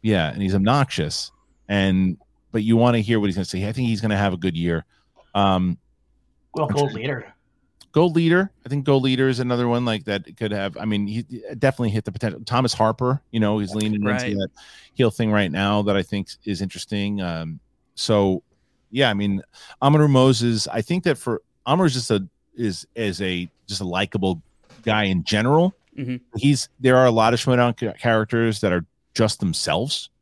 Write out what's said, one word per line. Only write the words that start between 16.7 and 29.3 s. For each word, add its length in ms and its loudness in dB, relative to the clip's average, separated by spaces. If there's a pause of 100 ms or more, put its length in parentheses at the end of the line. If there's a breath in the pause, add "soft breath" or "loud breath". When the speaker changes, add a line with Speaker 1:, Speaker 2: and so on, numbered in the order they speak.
Speaker 1:
Um, 380 -8 (360)
so, 480 0 (480)
yeah, 180 2
I 40 0
mean, 280 -2 (400 loud breath)
Amaru 260 6
Moses, 640 4
I 120 -4
think 220 -4
that 140 0
for, 240 -6 (260)
Amaru's 260 2
just 180 -6
a, 140 0 (300)
is, 400 -4
is 260 -4
a, 280 -4 (180)
just 140 -8
a 40 -6
likable 560 -2 (420)
guy 200 0
in 220 0
general. 500 2 (220)
Speaker 3:
Mm-hmm. 180 -6 (220)
Speaker 1:
He's, 320 2 (100)
there 160 6
are 120 8
a 40 6
lot 220 4
of 80 0
Schmoedown 360 2
ca-, 220 -6
characters 600 0
that 100 2
are 140 0 (300)
just 260 0